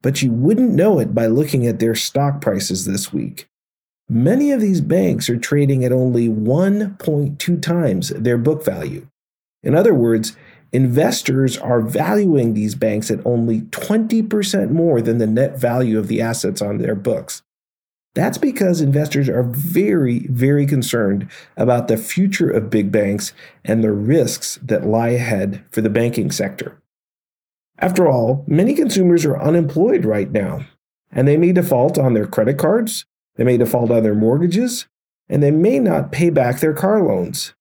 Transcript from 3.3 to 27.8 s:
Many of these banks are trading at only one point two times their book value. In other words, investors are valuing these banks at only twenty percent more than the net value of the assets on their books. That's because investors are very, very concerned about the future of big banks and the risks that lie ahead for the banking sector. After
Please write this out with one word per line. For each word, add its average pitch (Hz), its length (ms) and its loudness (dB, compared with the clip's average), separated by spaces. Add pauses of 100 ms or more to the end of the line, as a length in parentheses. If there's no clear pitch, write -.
Many 220 440 2
of 254 80 0
these 190 200 2
banks 175 480 0
are 120 80 0
trading 139 480 0
at 123 60 0
only 123 380 2
one 180 720 0
point 143 420 -4
two 175 160 -2
times 156 540 -2
their 120 280 0
book 151 260 0
value. 80 440 -6 (560)
In 131 100 0
other 196 200 4
words, 117 420 0 (340)
investors 131 880 0
are 123 220 0
valuing 127 760 0
these 107 220 -2
banks 110 340 -2
at - 160 -4
only 117 360 0 (100)
twenty 220 500 -2
percent 202 480 -2
more 160 300 2
than 117 180 0
the 113 80 0
net 127 320 0
value 120 400 0
of 101 80 -4
the 110 160 -2
assets 113 400 -4
on 101 160 -4
their - 160 -2
books. - 480 -6 (760)
That's 185 220 0
because 185 420 0
investors 143 480 0
are 123 160 0
very, 147 840 0
very 139 360 2
concerned 117 640 -2 (260)
about 120 300 2
the 220 100 2
future 196 540 0
of 107 180 0
big 104 220 0
banks 101 420 -2 (320)
and 113 200 0
the 107 80 2
risks 117 720 0
that 113 200 -2
lie 113 260 0
ahead 107 600 -2
for - 100 -4
the 107 100 0
banking 117 420 -2
sector. - 440 -8 (1000)
After 180 300 2